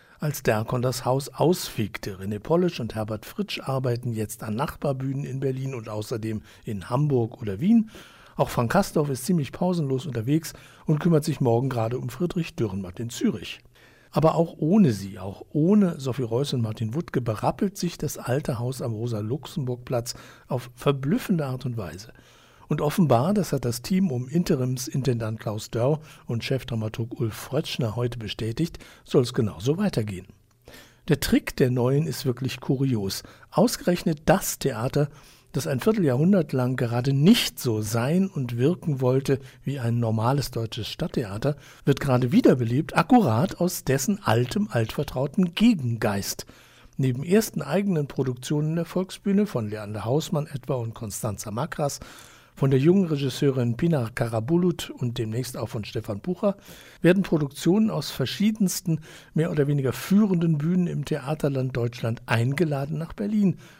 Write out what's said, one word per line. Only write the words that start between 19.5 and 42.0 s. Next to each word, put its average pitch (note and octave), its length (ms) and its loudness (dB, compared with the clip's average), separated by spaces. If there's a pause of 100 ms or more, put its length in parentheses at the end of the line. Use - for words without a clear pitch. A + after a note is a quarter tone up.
auf - 260 -4
verblüffende C#3+ 720 0
Art B2+ 200 -6
und A#2+ 120 -4
Weise. F2+ 340 -10 (580)
Und D3+ 120 0
offenbar, D3 520 4
das G3+ 180 0
hat C#3 140 0
das A#2+ 160 -2
Team F#3 300 2
um B2 180 -4
Interimsintendant B2+ 1120 0
Klaus G#2+ 320 -6
Dörr C3+ 280 2 (280)
und A#2 160 -2
Chefdramaturg A#2 760 -4
Ulf A2 140 -2
Frötschner B2+ 640 -4
heute A#2+ 240 -2
bestätigt, A2 580 -4 (260)
soll's B2 300 2
genauso A2+ 460 0
weitergehen. G#2+ 480 -2 (800)
Der D3 120 4
Trick - 360 0
der B2+ 160 4
Neuen C3 340 2
ist C3+ 220 -4
wirklich B2+ 320 -2
kurios. B2+ 640 0 (260)
Ausgerechnet F3 760 2
das - 340 2
Theater, C3+ 500 0 (420)
das C3+ 140 -4
ein C#3+ 140 0
Vierteljahrhundert E3+ 760 4
lang B2+ 220 0
gerade B2 360 0
nicht D#3 480 4
so A2 220 0
sein B2 460 0
und B2+ 280 -6
wirken C#3 460 0
wollte C3 380 2 (240)
wie C3+ 160 -4
ein A#2 200 0
normales A#2 520 0
deutsches A2+ 380 -6
Stadttheater, C3 640 -4 (300)
wird D3 140 4
gerade B2+ 320 2